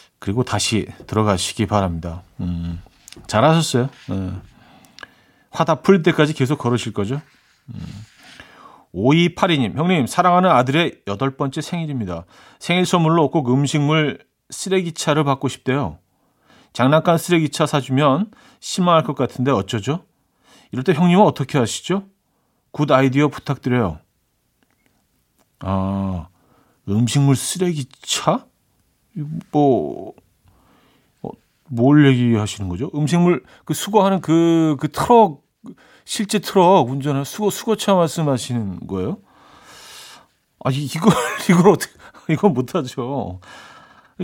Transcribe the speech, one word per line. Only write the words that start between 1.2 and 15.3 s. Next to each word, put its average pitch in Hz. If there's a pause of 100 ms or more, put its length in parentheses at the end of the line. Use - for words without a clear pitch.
바랍니다. 87 (180)
음, 85 (440)
잘하셨어요. 135 (220)
예. 95 (1160)
화 -
다 156
풀 190
때까지 156
계속 143
걸으실 120
거죠? 110 (500)
음. 104 (1120)
오이팔이 165
님, 117
"형님, 165
사랑하는 180
아들의 135
여덟 135
번째 143
생일입니다. 127 (340)
생일 180
선물로 165
꼭 139
음식물 143 (320)
쓰레기차를 170
받고 139